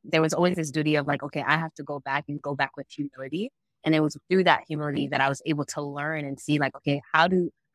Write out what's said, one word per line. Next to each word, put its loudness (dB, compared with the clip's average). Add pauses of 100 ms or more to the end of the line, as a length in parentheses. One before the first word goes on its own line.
there 2
was 2
always 2
this -4
duty 2
of, 0
like, -2
"Okay, -6
I 2
have -4
to -12
go -10
back -4
and -8
go -6
back -2
with -12
humility." -6 (320)
And 4
it 4
was 0 (120)
through 4
that 4
humility -4
that 0
I 4
was -4
able -2
to -8
learn -6
and -8
see, 0
like, -2
"Okay, -2 (120)
how 6
do, 2 (240)